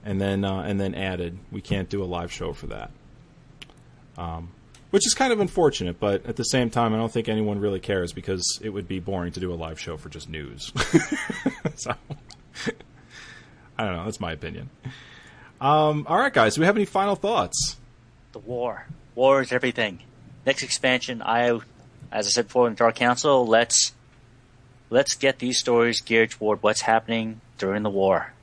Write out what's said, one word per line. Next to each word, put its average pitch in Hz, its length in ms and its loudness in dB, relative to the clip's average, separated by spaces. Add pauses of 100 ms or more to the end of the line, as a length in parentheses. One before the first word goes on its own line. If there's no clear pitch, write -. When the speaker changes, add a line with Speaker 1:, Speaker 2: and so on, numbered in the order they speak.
Speaker 1:
and 98 160 -2
then, 98 240 0
uh, 95 180 -2
and 101 180 -4
then 98 160 -4
added. 92 420 -6 (140)
We 101 100 -8
can't 98 260 -4
do 101 140 -4
a - 20 -4
live 87 280 -6
show 85 200 -8
for - 140 -12
that. 53 240 -12 (1300)
Um, 85 320 -10 (400)
which 202 160 4
is - 80 0
kind 262 180 2
of 214 80 2
unfortunate, 143 600 2
but 98 260 0
at 117 100 -6
the 120 80 -4
same 123 260 0
time, 117 220 2
I 110 60 2
don't 113 140 -2
think 113 160 -2
anyone 107 320 -2
really 98 200 -2
cares 90 320 -2
because 92 500 -4
it 110 80 -6
would 95 180 -8
be 95 120 -4
boring 90 320 -4
to 90 80 -10
do 90 120 -4
a - 20 -4
live 80 260 -8
show 82 160 -10
for 73 120 -16
just 78 200 -14
news. 71 480 -12
<laughs> - 60 -2 (920)
So, - 180 -6 (1800)
I 113 80 -2
don't 90 100 -2
know. 85 80 -6
That's 107 160 -8
my 85 120 -6
opinion. 80 360 -12 (920)
Um, 151 460 2
all 165 120 0
right, - 140 0
guys. 110 240 4
Do 147 40 -2
we 160 60 6
have 208 100 4
any 208 80 2
final 196 320 0
thoughts? - 600 -2 (540)
Speaker 2:
The 110 80 -16
war. 120 460 -6 (280)
War 135 260 6
is 123 120 -4
everything. 120 480 0 (440)
Next 135 180 0
expansion, 127 600 -2
I, 120 360 2 (540)
as 107 140 -2
I 101 40 -2
said 117 180 0
before 123 200 4
in 110 60 -4
Dark 113 220 4
Council, 123 500 4
let's, - 460 4 (1000)
let's 131 240 4
get 135 240 0
these 123 200 -2
stories 117 440 2
geared 113 300 4
toward 107 300 0
what's 107 200 2
happening 113 580 0 (160)
during 101 260 -2
the 104 80 0
war. 95 420 2 (100)